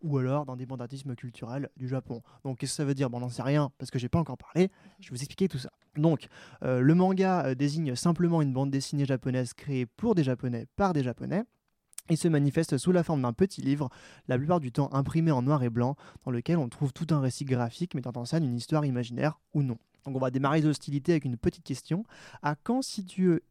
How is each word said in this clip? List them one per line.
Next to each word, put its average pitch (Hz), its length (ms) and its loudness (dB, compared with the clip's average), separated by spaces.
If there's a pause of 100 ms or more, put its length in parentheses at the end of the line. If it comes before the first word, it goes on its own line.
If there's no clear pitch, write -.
ou 143 160 0
alors 135 300 0
d'indépendantisme 127 680 -10
culturel 123 640 -8
du 127 100 -8
Japon. 123 360 -6 (200)
Donc 131 140 -6
qu'est-ce 139 140 -6
que - 60 -6
ça 151 80 -2
veut 139 100 2
dire ? 135 160 0
Bon, 120 60 -6
on - 20 -4
n'en 123 100 -4
sait 120 140 -8
rien 139 340 2
parce - 140 -12
que 131 80 -4
j'ai 120 100 -4
pas - 80 2
encore 147 220 -2
parlé. 180 320 0 (280)
Je - 120 -20
vais 127 40 -10
vous 120 60 -8
expliquer 185 260 -2
tout 143 120 -4
ça. 127 100 -10 (260)
Donc, 156 340 2 (340)
euh, 127 180 2
le 147 140 8
manga, 185 500 4
euh, 131 80 0
désigne 143 400 0
simplement 170 480 2
une 139 120 2
bande 135 180 0
dessinée 139 340 0
japonaise 127 480 -2
créée 127 320 -4
pour 220 300 -2
des 165 80 4
Japonais, 123 420 -2 (120)
par 196 160 2
des 147 100 2
Japonais. 127 400 -4 (640)
Il 160 80 4
se - 100 0
manifeste 147 520 2
sous 175 120 2
la 175 120 4
forme 151 180 0
d'un 120 120 0
petit - 280 0
livre, 139 280 0 (380)
la 127 120 2
plupart 165 200 2
du 131 120 -4
temps 139 220 0
imprimé 160 360 2
en 127 140 2
noir 143 180 2
et 123 80 2
blanc, 120 260 0 (300)
dans 131 60 -4
lequel 127 260 0
on 139 100 0
trouve 131 240 -4
tout - 200 -6
un 151 80 4
récit 135 260 -2
graphique 123 480 -2
mettant 127 220 -6
en 120 100 -6
scène 160 180 0
une 120 140 0
histoire 147 260 0
imaginaire 123 560 -2 (140)
ou 147 80 2
non. 123 160 -2 (260)
Donc 135 120 -8
on 135 40 -2
va 131 120 0
démarrer 139 300 2
les 151 60 2
hostilités 143 440 0
avec 156 140 2
une 123 120 -2
petite - 260 -2
question. 156 420 -4 (360)
À 147 140 -2
quand 254 260 -2
situ-, 185 680 0